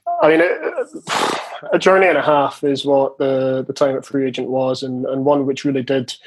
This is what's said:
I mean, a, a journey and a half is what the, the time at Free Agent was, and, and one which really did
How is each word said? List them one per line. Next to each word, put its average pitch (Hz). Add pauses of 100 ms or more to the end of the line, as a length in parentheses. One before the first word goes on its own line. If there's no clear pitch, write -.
(220)
I -
mean, 160
a, -
a 175
journey 190
and 160
a 135
half 143
is 139
what 139
the, 131
the 135
time 135
at 123
Free 135
Agent 127
was, 131
and, 127
and 135
one 143
which 135
really 135
did 131 (100)